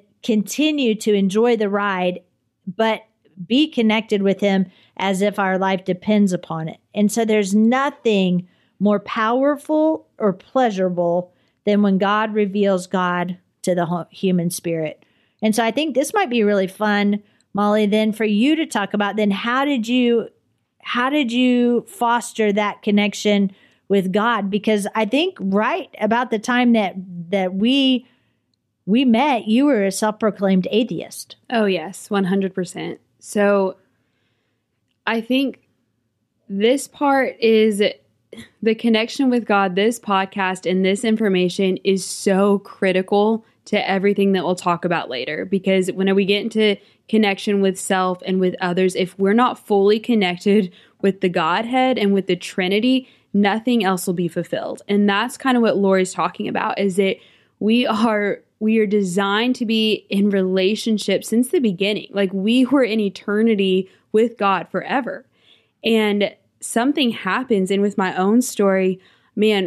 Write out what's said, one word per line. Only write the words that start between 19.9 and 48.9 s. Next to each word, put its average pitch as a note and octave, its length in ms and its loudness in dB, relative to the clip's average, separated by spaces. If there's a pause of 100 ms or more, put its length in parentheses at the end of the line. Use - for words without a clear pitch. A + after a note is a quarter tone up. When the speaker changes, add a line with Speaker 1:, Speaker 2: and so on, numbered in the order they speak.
Speaker 1:
how B3 260 -4
did C#4+ 220 0
you A#3+ 560 2
foster A#3 640 -2
that G#3 300 -2
connection G3+ 680 2 (360)
with F#3+ 240 0
God? G#3 380 0
Because G#3 460 0
I A3 100 0
think D#4 340 -2
right A3 600 -2
about A3+ 320 0
the A3 80 0
time B3 340 2
that, G3 220 0 (340)
that F#3 240 -2
we, B3+ 540 2 (800)
we A#3+ 180 2
met, A#3+ 420 2
you A#3+ 180 2
were B3 180 2
a G3 80 0
self-proclaimed G3 800 0
atheist. - 640 -4 (160)
Speaker 2:
Oh, A3 140 0
yes, F3+ 440 -4
one G3+ 140 0
hundred F#3+ 320 -2
percent. F3 440 -8 (200)
So G3+ 580 0 (1300)
I A3+ 160 -2
think B3+ 400 -4 (880)
this A3 380 0
part C4+ 520 0
is A3 420 4 (800)
the A3 140 2
connection A#3 540 0
with A#3+ 160 0
God. G3 300 2
This G#3+ 240 0
podcast F#3+ 720 -2
and F#3 140 2
this F#3+ 200 0
information F#3+ 800 0
is F#3+ 200 0
so G3+ 560 2
critical G3+ 840 0 (200)
to G3+ 220 -2
everything G3 440 2
that F#3+ 120 0
we'll F3+ 120 -2
talk F3 280 -2
about E3+ 280 -4
later, D3+ 340 -6
because F#3+ 460 0
when F#3+ 240 0
we G3+ 100 2
get G3+ 160 0
into G#3+ 340 0 (320)
connection G3+ 540 0
with F#3+ 180 0
self F#3 460 -2
and F#3+ 140 0
with F#3 220 0
others, F3+ 340 0